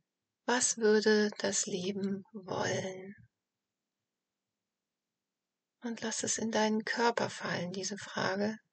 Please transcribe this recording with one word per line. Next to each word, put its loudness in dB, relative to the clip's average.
was 2
würde 6
das 0
Leben -4
wollen? -4
Und -8
lass -4
es -2
in -2
deinen 2
Körper 2
fallen, -4
diese -6
Frage. -2